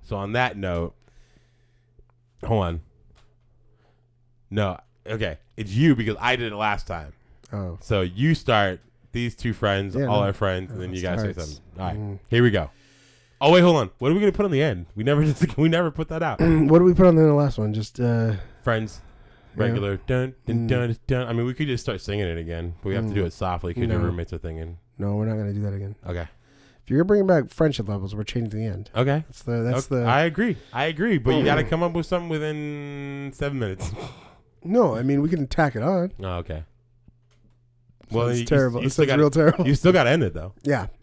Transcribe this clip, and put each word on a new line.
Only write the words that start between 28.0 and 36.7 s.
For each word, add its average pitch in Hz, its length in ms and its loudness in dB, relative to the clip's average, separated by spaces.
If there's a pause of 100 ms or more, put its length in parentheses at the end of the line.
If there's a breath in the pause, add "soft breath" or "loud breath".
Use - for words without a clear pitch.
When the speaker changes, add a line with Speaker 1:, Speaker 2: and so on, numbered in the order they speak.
Speaker 2:
we're 104 80 -6
changing 107 380 -6
the 113 40 -4
end. 101 300 -8
Speaker 1:
Okay. 139 320 0
Speaker 2:
That's - 160 -20
the, 120 80 -6 (120)
that's 123 280 -2
Speaker 1:
Okay. 123 120 0
Speaker 2:
the 117 60 0
Speaker 1:
I 135 120 4
agree. 147 360 0 (140)
I 131 140 -2
agree, 165 320 0
but 123 180 2
you 139 80 2
gotta 147 200 2
Speaker 2:
Mm. - 60 -4
Speaker 1:
come 165 140 0
up 170 100 -2
with 165 120 -2
something 175 240 -4
within 143 1040 -8
seven 143 260 -4
minutes. 98 320 -4 (720 loud breath)
Speaker 2:
No, 180 320 2
I 117 80 -4
mean, 139 180 2
we 156 80 0
can 156 180 0
tack 147 280 0
it 107 80 -2
on. 180 280 0 (120)
Speaker 1:
Oh, 90 140 -4
okay. 80 260 -8 (1500)